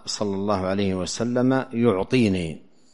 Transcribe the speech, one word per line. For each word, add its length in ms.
صلى 300
الله 320
عليه 280
وسلم 760
يعطيني 880